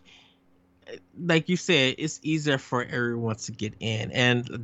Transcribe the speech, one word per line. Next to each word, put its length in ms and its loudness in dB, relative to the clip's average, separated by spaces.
like 300 2
you 80 2
said, 400 4
it's 260 -6
easier 360 2
for 260 -2
everyone 520 -2
to 160 -10
get 280 -6
in. 300 -4
And 340 4